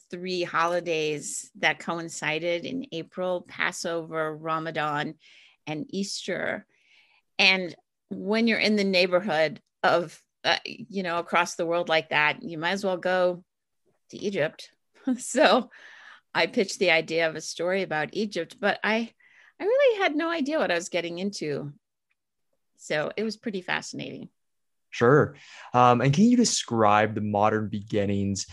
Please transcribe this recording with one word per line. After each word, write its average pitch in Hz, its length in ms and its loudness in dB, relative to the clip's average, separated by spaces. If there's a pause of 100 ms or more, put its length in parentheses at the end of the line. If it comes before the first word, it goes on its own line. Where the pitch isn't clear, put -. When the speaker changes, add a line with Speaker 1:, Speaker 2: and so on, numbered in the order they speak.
Speaker 1:
three 180 320 -4
holidays 165 1160 -2
that 156 180 2
coincided 165 880 -4
in 131 260 -8
April: 180 560 -6
Passover, 160 880 -4
Ramadan, 156 800 -4 (540)
and 156 220 -8
Easter. 196 760 -6 (720)
And 190 380 2 (340)
when 202 380 0
you're 220 100 2
in 214 200 2
the 202 60 2
neighborhood 180 760 2 (220)
of, 170 360 2 (240)
uh, - 220 2
you 196 380 -8
know, 170 160 -2
across 175 340 0
the 170 140 -2
world 170 220 0
like 160 200 2
that, 147 320 2
you 165 160 -10
might 170 140 0
as 196 120 -2
well 185 140 0
go 180 460 0 (680)
to - 80 -16
Egypt. 147 540 -4 (340)
<laughs> 254 120 -2
So 247 520 2 (640)
I 165 140 2
pitched 196 320 -2
the 180 100 4
idea 165 400 2
of 156 60 -6
a 160 60 -8
story 185 420 -2
about 151 300 -4
Egypt, 185 460 -6
but 196 240 0
I, 220 280 -2 (480)
I 294 40 -8
really 466 380 4
had 320 140 2
no 330 160 0
idea 311 260 -2
what 196 140 2
I 175 40 2
was 175 140 -4
getting 170 300 -4
into. 151 540 -6 (1040)
So 151 380 -4
it 208 80 -2
was 220 140 -4
pretty 196 240 -6
fascinating. - 680 -12 (600)
Speaker 2:
Sure. 120 460 4 (380)
Um, 123 280 6
and 139 120 4
can 175 100 4
you 240 140 6
describe 110 760 4
the 104 80 -4
modern 107 480 2
beginnings 101 840 -2